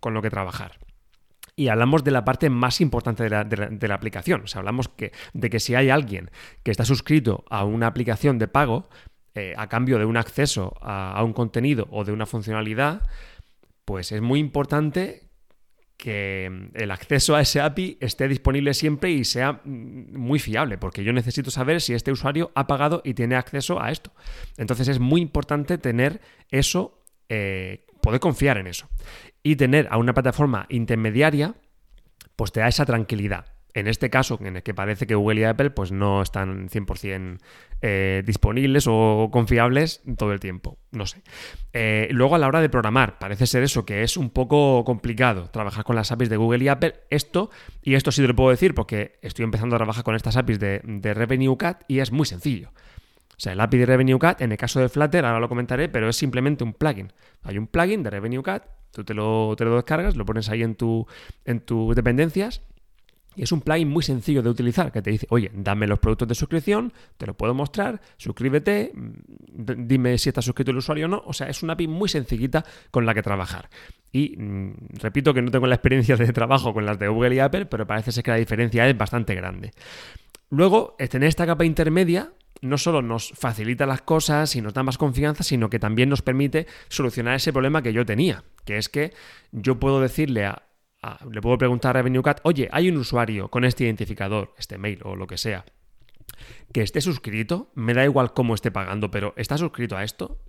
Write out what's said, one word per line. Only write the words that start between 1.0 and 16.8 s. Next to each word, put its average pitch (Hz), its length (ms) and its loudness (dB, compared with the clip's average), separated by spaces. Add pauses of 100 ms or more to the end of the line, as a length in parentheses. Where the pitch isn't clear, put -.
Y 139 140 0
hablamos 123 340 4
de 139 100 2
la 120 120 2
parte 131 240 2
más 123 320 2
importante 120 440 0
de 107 60 -2
la, 104 140 0
de 104 120 -4
la, 104 100 -4
de 104 220 -4
la 101 60 0
aplicación. 107 500 -4
O - 20 -16
sea, - 140 -10
hablamos 113 280 -4
que, - 240 -12 (220)
de 110 160 -2
que 110 100 -2
si - 140 -2
hay 131 160 4
alguien 104 400 -2 (320)
que - 80 -2
está 110 160 0
suscrito 123 640 2
a 101 140 -2
una 113 240 0
aplicación 123 500 0
de 107 100 -2
pago, 135 400 0 (460)
eh, 95 220 -10
a 107 120 -10
cambio 123 300 2
de 107 80 2
un 113 100 0
acceso 113 640 -2
a, 95 320 -8
a 101 120 -2
un 113 100 -2
contenido 120 560 0
o 104 140 -4
de 104 80 -4
una 107 120 -4
funcionalidad, 110 800 -4 (840)
pues 95 280 -8
es 107 100 -4
muy 131 180 2
importante 147 920 -2 (680)
que, 98 480 -6
mm, 92 320 -14